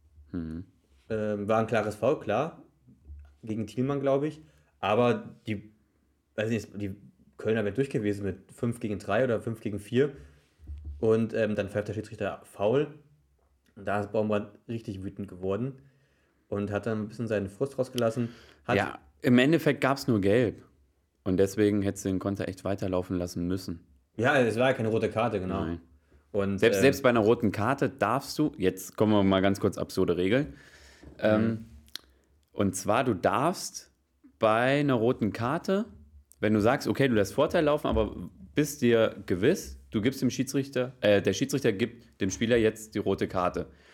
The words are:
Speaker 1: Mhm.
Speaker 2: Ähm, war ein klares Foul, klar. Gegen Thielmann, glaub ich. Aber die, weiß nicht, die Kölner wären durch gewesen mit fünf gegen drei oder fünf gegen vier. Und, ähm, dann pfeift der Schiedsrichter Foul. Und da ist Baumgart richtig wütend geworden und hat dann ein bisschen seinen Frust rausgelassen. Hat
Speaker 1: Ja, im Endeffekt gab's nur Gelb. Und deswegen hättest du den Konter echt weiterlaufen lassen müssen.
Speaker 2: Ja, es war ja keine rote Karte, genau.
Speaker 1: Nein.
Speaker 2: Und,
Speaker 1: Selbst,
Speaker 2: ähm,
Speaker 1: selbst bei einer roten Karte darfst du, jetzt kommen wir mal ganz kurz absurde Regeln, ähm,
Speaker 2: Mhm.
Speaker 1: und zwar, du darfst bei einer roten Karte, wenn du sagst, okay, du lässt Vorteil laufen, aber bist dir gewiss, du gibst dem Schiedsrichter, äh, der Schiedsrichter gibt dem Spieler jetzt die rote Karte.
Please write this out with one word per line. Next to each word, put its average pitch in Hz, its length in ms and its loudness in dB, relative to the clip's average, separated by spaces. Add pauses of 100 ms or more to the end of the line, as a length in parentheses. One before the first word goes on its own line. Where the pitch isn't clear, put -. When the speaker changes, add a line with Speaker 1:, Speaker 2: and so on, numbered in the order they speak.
(300)
Speaker 1:
Mhm. 82 340 -8 (460)
Speaker 2:
Ähm, 104 360 -2
war 110 120 2
ein 110 80 0
klares 107 280 -2
Foul, 131 240 0
klar. 123 420 -4 (840)
Gegen 110 240 -6
Thielmann, 139 340 -2
glaub 139 220 2
ich. 151 180 -6 (380)
Aber 107 560 0 (120)
die, 104 240 -8 (640)
weiß 107 140 -2
nicht, 110 200 -4 (100)
die 101 160 -6 (420)
Kölner 110 260 0
wären 101 120 -4
durch 135 140 -2
gewesen 104 360 -2
mit - 260 -8
fünf 117 280 -4
gegen 101 200 -6
drei 107 240 0
oder 117 180 0
fünf 113 200 -8
gegen 104 180 -6
vier. 131 320 0 (880)
Und, 113 340 2
ähm, 107 220 -2
dann 98 140 -2
pfeift 101 180 -4
der 107 60 -6
Schiedsrichter 101 500 -8
Foul. 135 500 0 (840)
Und 101 100 -18
da 101 160 -2
ist 101 100 -8
Baumgart 107 560 -2
richtig 110 360 -8
wütend 98 260 -10
geworden 101 500 -4 (720)
und 101 220 -4
hat 101 140 -4
dann 110 180 -2
ein 101 40 -6
bisschen 113 200 -8
seinen 101 220 -2
Frust - 300 -6
rausgelassen. 120 500 -2 (360)
Hat 104 100 0
Speaker 1:
Ja, 101 240 -2 (220)
im 123 180 6
Endeffekt 147 420 4
gab's 135 260 0
nur 113 120 2
Gelb. 101 440 2 (600)
Und 92 140 0
deswegen 104 440 4
hättest 101 240 -2
du 98 40 0
den 95 100 0
Konter 98 300 -2
echt 95 160 -10
weiterlaufen 92 520 -2
lassen 87 300 -4
müssen. 90 320 -6 (380)
Speaker 2:
Ja, 135 220 2
es 113 180 2
war 127 120 4
ja 131 40 2
keine 113 160 -2
rote 110 200 0
Karte, 110 300 -2
genau. 92 260 -4
Speaker 1:
Nein. 85 160 -6 (500)
Speaker 2:
Und, 98 280 0
Speaker 1:
Selbst, 104 180 6
Speaker 2:
ähm, - 40 2
Speaker 1:
selbst 139 220 4
bei 127 60 6
einer 120 120 4
roten 107 300 4
Karte 127 380 -2
darfst 110 480 -2
du, 151 200 0
jetzt - 400 -2
kommen 107 160 4
wir 104 100 4
mal 95 180 4
ganz 98 180 2
kurz 98 180 0
absurde 90 400 -2
Regeln, 107 360 0 (640)
ähm, 107 300 2
Speaker 2:
Mhm. 113 180 -6 (840)
Speaker 1:
und 98 240 0
zwar, 110 280 0
du 123 100 0
darfst 107 800 -2 (460)
bei 120 440 4
einer 143 120 2
roten 117 400 2
Karte, 170 520 -2 (540)
wenn 107 140 2
du 107 80 4
sagst, 123 260 2
okay, 135 200 2
du 123 80 0
lässt 98 180 2
Vorteil 160 320 2
laufen, 147 220 0
aber 110 420 -2 (240)
bist - 280 -2
dir 113 340 4 (100)
gewiss, 107 540 0 (120)
du 113 100 -2
gibst 120 200 -2
dem 127 80 2
Schiedsrichter, 131 720 -4
äh, 104 200 6
der 98 120 2
Schiedsrichter 127 400 0
gibt - 480 -6
dem 98 80 0
Spieler 117 280 0
jetzt 110 380 0
die 107 40 -2
rote 95 280 0
Karte. 90 400 -2 (260)